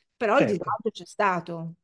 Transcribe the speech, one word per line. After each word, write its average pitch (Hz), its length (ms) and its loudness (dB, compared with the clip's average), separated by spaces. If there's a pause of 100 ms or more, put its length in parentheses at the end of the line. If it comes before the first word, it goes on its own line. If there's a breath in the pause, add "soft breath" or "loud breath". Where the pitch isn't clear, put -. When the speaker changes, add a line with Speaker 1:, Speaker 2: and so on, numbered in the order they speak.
(160)
Speaker 1:
però 226 220 2
il - 80 6
Speaker 2:
Certo. 208 60 0
Speaker 1:
disagio - 380 -4
c'è 180 160 -10
stato. 170 760 -2